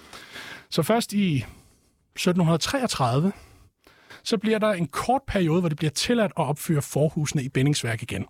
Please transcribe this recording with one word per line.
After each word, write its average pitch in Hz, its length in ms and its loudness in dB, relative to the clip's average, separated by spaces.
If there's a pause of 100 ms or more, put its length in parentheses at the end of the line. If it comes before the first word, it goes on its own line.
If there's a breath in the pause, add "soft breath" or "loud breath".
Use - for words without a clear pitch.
(720 loud breath)
Så 170 120 0
først 226 300 0
i 180 320 2 (720 loud breath)
sytten 180 240 2
hundrede 165 220 4
treogtredive, 165 680 0 (920 loud breath)
så 226 140 0
bliver 220 200 2
der 214 140 2
en 175 140 -2
kort - 400 0
periode, 175 340 2
hvor 175 80 2
det 151 100 -2
bliver 151 120 0
tilladt 226 460 0
at 156 80 0
opføre 147 380 0
forhusene 151 640 0
i 135 40 -6
bindingsværk 131 540 0
igen. 95 280 -6